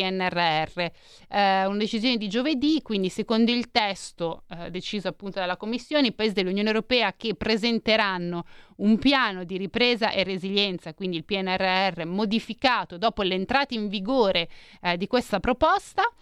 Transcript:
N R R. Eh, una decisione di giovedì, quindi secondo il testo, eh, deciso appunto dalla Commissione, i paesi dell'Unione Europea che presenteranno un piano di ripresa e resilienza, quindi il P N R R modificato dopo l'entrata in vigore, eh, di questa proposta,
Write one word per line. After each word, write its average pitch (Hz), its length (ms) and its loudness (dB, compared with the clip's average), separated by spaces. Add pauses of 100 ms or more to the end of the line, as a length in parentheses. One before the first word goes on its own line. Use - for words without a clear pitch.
N 185 260 -2
R 165 460 0
R. 175 180 -4 (380)
Eh, 190 380 2
una 202 100 -2
decisione 226 400 0
di 208 120 -4
giovedì, 269 520 0
quindi 190 280 -2
secondo 220 420 2
il 240 180 -2
testo, 196 800 -4
eh, 170 220 -12
deciso 185 360 -6
appunto 196 320 -8
dalla 180 160 -2
Commissione, 247 520 0
i 214 60 0
paesi 220 200 0
dell'Unione 196 360 0
Europea 220 460 0
che 220 200 -4
presenteranno 208 1080 0 (320)
un 208 200 4
piano 233 460 2
di 180 140 -8
ripresa 214 520 2
e 190 140 0
resilienza, 190 720 -2
quindi 185 220 -4
il 160 80 -8
P 202 140 -2
N 190 160 -2
R 185 380 2
R 165 120 -6
modificato 208 920 0
dopo 208 240 0
l'entrata 196 540 0
in 214 120 -4
vigore, 196 600 0 (320)
eh, 175 160 0
di 175 80 -4
questa 247 340 0
proposta, 320 640 2 (200)